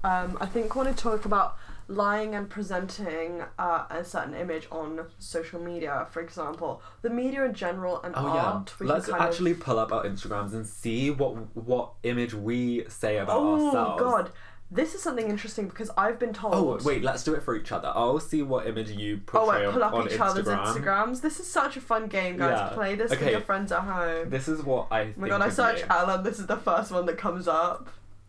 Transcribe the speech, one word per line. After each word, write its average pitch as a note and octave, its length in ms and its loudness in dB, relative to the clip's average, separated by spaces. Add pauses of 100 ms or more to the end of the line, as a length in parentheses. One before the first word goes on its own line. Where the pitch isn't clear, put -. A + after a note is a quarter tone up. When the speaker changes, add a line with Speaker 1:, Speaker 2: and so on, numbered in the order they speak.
Speaker 1:
Um, F#3 360 0
I F#3+ 60 -2
think A3 300 0
we C4 80 2
wanna C4 100 4
talk A3 320 2
about G3+ 320 4 (300)
lying G#3 480 0
and G3+ 120 -4
presenting, F3+ 960 -4 (140)
uh, F3 320 0
a E3+ 160 -4
certain D#3+ 300 -4
image E3 360 -6
on D#3+ 360 -6 (100)
social E3 420 -8
media, E3 520 -4
for E3 100 -8
example. D#3 600 -6 (200)
The A#3 80 -2
media C4 340 0
in A#3 120 0
general F3+ 480 -2
and F3+ 120 -8
Speaker 2:
Oh, C#3+ 200 0
yeah. E3 160 2
Speaker 1:
art, G3 280 -6
we - 60 -4
Speaker 2:
Let's D#3+ 220 2
Speaker 1:
can - 80 0
kind E3+ 120 2
Speaker 2:
actually E3+ 240 2
Speaker 1:
of E3+ 100 0
Speaker 2:
pull A#2 180 2
up A2 120 2
our G#2+ 140 0
Instagrams G2+ 480 -4
and A2 140 -4
see A#2+ 420 0
what, C3+ 220 2 (240)
what A#2+ 380 0 (100)
image A#2+ 320 0
we A#2+ 520 0
say G#2+ 300 0
about G2 200 2
Speaker 1:
Oh, D4+ 280 4
Speaker 2:
ourselves. A#3+ 380 2
Speaker 1:
God. A3+ 280 2 (400)
This C4+ 240 0
is F#4 60 -8
something B3 280 -2
interesting G#3 400 -4
because G#3+ 280 -8
I've A3 220 2
been A3+ 140 -2
told G#3 220 -2
Speaker 2:
Oh, D3 280 2
wait, C3 200 2
let's C3 200 0
do D#3 120 2
it - 80 0
for A#2+ 120 0
each - 160 -4
other. F2 240 -2
I'll A#2+ 240 4
see D3+ 240 0
what C3 240 0
image A2 240 -2
you G#2 300 -2 (120)
Speaker 1:
Oh, A3 140 6
wait, G#3 60 6 (100)
Speaker 2:
portray - 80 2
Speaker 1:
pull A#3 120 4
up G#3+ 100 4
Speaker 2:
on A#3 180 2
Speaker 1:
each A3 80 0
other's G3 280 4
Speaker 2:
Instagram. G3 180 2 (180)
Speaker 1:
Instagrams. G#3+ 380 2
This D4+ 180 -2
is F4+ 120 -8
such C#4 260 2
a C4 40 -8
fun A3 260 0
game, F#3 300 0
guys. F3 200 4
Speaker 2:
Yeah. G2 180 0
Speaker 1:
Play G3+ 200 0
this A3+ 160 0
with C3+ 100 0
Speaker 2:
Okay. D3 100 4
Speaker 1:
your G#3+ 100 2
friends G3 300 0
at F3 100 2
home. E3+ 480 -2
Speaker 2:
This C3 180 -2
is D#3 160 0
what C3 280 2
I A2 100 4
Speaker 1:
Oh G#2+ 40 2
my G#2+ 80 -6
Speaker 2:
think G3 160 -4
Speaker 1:
God, G3 120 4
I G3+ 60 4
Speaker 2:
of - 60 0
Speaker 1:
search A#3 260 4
Speaker 2:
you. - 100 -4
Speaker 1:
Alan, F3+ 340 4
this A#3 160 -2
is F#3+ 60 -8
the G#3+ 120 0
first G3 340 0
one F3+ 160 0
that E3 100 -2
comes F3+ 300 -2
up. E3+ 420 0 (400)